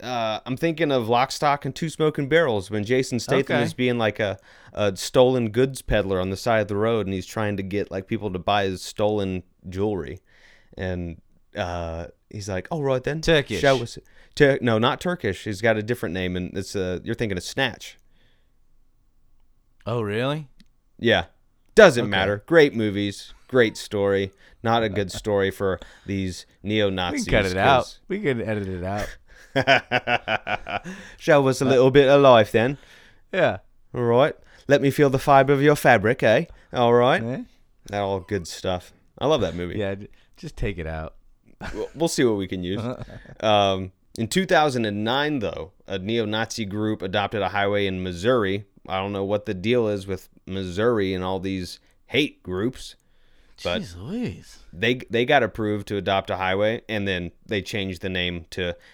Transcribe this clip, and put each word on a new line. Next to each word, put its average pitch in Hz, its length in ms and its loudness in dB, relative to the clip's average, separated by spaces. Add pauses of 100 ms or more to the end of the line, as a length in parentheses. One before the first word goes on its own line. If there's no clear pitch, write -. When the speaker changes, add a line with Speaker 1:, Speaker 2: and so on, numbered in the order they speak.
Speaker 1:
uh, 113 420 -4
I'm 127 120 -6
thinking 160 340 -2
of 123 160 0
Lock, 120 240 2
Stock, 143 320 0
and 131 100 -6
Two - 160 -6
Smoking 147 380 -2
Barrels 131 420 2
when 107 140 -2
Jason 127 380 0
Statham 135 340 0
Speaker 2:
Okay. 143 80 2
Speaker 1:
is - 100 -4
being 123 240 -2
like 110 220 -2
a, 98 200 -4 (340)
a 101 240 0
stolen 127 540 4
goods 131 300 0
peddler 98 380 0
on 92 120 -2
the 95 40 -4
side 113 280 0
of 95 40 -6
the 104 80 -4
road, 107 320 0
and 98 60 -4
he's 92 120 -4
trying 104 300 -4
to 95 80 -4
get, 95 280 -4
like, 92 160 -8
people 104 260 -4
to 92 60 -6
buy 101 260 0
his 92 160 -4
stolen 101 600 -2 (260)
jewelry. 92 500 -4 (580)
And, 90 440 -6 (340)
uh, 85 520 -6 (240)
he's 104 180 -12
like, 95 220 -6
"All 160 120 -4
right 131 200 -2
then. 151 180 -6
Speaker 2:
Turkish. 143 400 0
Speaker 1:
Show 135 200 4
us." - 160 -12 (380)
Tur-, 139 260 4
no, 113 160 2
not 123 240 0
Turkish. 139 420 -4
He's 98 180 -8
got 113 160 4
a 107 60 -4
different 107 300 -4
name, 90 220 -4
and 90 220 -6
it's, 98 180 -8
uh, 90 280 -4
you're 113 120 -6
thinking 101 220 -4
of 87 60 -8
Snatch. - 540 -6 (1900)
Speaker 2:
Oh, 120 160 -4
really? 127 460 -4 (520)
Speaker 1:
Yeah. 104 260 4 (500)
Doesn't 147 300 10
Speaker 2:
Okay. 104 60 -4
Speaker 1:
matter. 98 340 0
Great 156 300 6
movies. 101 580 -4 (140)
Great 117 300 2
story. 98 540 -2 (320)
Not 113 200 2
a 110 60 0
good 98 220 -4
story 98 400 0
for 95 280 -2 (260)
these 95 400 -6 (180)
neo-Nazis, 101 640 -2
Speaker 2:
We - 60 -4
can 113 120 4
cut 92 80 0
it 92 60 -2
out. 123 260 4
Speaker 1:
'cause - 240 -14
Speaker 2:
We 190 140 -6
can 131 200 -2
edit 104 260 -4
it 92 160 -8
out. 98 240 -6 (460)
Speaker 1:
<laughs> 123 1600 -2
Show 143 300 4
us 131 140 0
a 135 40 0
little 131 260 6
bit 139 160 8
of 143 140 8
life, 120 300 8
then. 123 260 2 (560)
Speaker 2:
Yeah. 143 240 2 (360)
Speaker 1:
All 123 100 -4
right. 120 320 4 (320)
Let 135 140 6
me 135 100 2
feel 143 180 4
the 131 100 0
fiber 135 340 6
of 135 80 2
your 147 140 6
fabric, 117 480 4
eh? 127 220 4 (280)
All 120 200 4
right. 127 280 4
Speaker 2:
Eh? 131 220 -6 (440)
Speaker 1:
That 101 140 -6
all 98 180 -2
good 90 280 -6
stuff. - 460 -6 (240)
I 123 100 -2
love 151 140 2
that 85 140 -4
movie. 87 240 -6
Speaker 2:
Yeah, 98 160 -4
j-, 101 120 -16 (300)
just - 180 -16
take 101 220 -6
it 80 100 -8
out. 78 280 -10 (580)
Speaker 1:
We'll, 104 220 -8
we'll 160 120 -2
see 151 160 0
what 113 140 4
we 98 100 -4
can 92 160 -8
use. 98 180 -6 (320)
Speaker 2:
<laughs> - 280 -18
Speaker 1:
Um, 98 500 2 (260)
in 110 100 -4
two 185 180 0
thousand 151 400 2
and 104 180 -4
nine, 139 360 -2
though, 82 320 -6 (160)
a 98 100 -6
neo-Nazi 110 680 -4
group 107 360 -4
adopted 101 400 -2
a 92 80 0
highway 101 380 0
in 92 160 -4
Missouri. 98 640 0 (220)
I 90 120 -4
don't 101 140 -6
know 98 100 -4
what 104 220 -2
the 110 80 -6
deal 110 340 0
is 101 180 -4
with 95 240 -10 (160)
Missouri 95 680 -2
and 90 100 -4
all 95 160 -4
these 92 400 -8 (280)
hate - 360 -2
groups, 98 520 -6 (680)
but 90 180 -2
Speaker 2:
Jeez 87 160 -12
Louise. 165 600 -10 (140)
Speaker 1:
they, 117 220 -2 (140)
they 113 140 0
got 135 200 4
approved 104 440 -4
to 104 100 -4
adopt 98 320 -2
a 98 60 -2
highway, 98 540 0
and 104 180 -4
then 87 240 -4 (140)
they 104 160 -4
changed 95 400 -8
the 95 80 -6
name 90 420 -4
to 87 240 -6 (180)